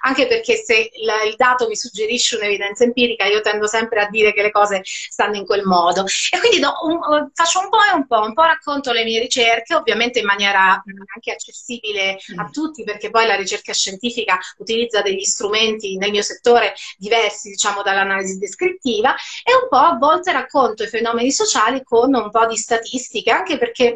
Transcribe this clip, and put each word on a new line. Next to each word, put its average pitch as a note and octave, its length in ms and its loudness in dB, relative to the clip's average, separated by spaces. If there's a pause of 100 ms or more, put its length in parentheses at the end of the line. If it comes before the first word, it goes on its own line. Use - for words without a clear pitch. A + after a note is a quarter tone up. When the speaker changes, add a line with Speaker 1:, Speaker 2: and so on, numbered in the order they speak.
Speaker 1:
anche C4 200 2
perché A3+ 300 0
se A3 380 0
il, A3 360 -2
il G#3+ 60 -8
dato B3 320 2
mi G#3 80 -6
suggerisce A3+ 600 -4
un'evidenza G3+ 480 0
empirica, A#3+ 400 0
io G#3 160 2
tendo G#3+ 260 0
sempre A3+ 320 0
a G#3 80 2
dire G#3+ 240 2
che G#3 100 -2
le G#3 100 2
cose G3+ 320 2
stanno - 520 -4
in G3 100 -8
quel G3+ 200 0
modo. F3+ 400 4 (260)
E F4+ 80 0
quindi G#4+ 200 4
do C#4 120 2 (120)
un, D4+ 500 0
faccio E4+ 260 0
un F#4+ 80 -4
po' G#4+ 160 4
e G4+ 100 4
un C#4+ 140 0
po', A3 140 2
un A3 120 -4
po' D#4+ 100 4
racconto C#4+ 500 0
le A#3 100 2
mie A3+ 160 0
ricerche, A#3 560 0
ovviamente A#3 440 0
in G#3 60 -2
maniera, G3+ 500 4
mm, G3 260 -14 (120)
anche A#3 200 -10
accessibile G#3 840 -6 (200)
a - 60 -8
Speaker 2:
Mm. - 80 -12
Speaker 1:
tutti, D4+ 340 -6
perché G3+ 240 -8
poi A3+ 180 2
la G3 80 2
ricerca G3 380 -6
scientifica G3 680 -2 (200)
utilizza A3+ 420 -2
degli F#3+ 240 -2
strumenti G#3+ 720 -2
nel G3+ 140 -2
mio G#3 100 0
settore A#3 520 2 (240)
diversi, G#3 520 -2
diciamo, G3+ 320 -2
dall'analisi G3 560 -2
descrittiva, A#3+ 760 -2 (300)
e A#4+ 180 4
un B4+ 60 -6
po' C#4+ 80 0
a C#4+ 240 4
volte E4+ 320 2
racconto B3+ 520 0
i G#3 40 -4
fenomeni A#3 460 0
sociali C4 500 0
con A#3+ 300 4
un G#3+ 180 0
po' A3+ 140 4
di A3+ 100 -2
statistiche, A#3 760 -4
anche E4 280 0
perché A#3+ 380 0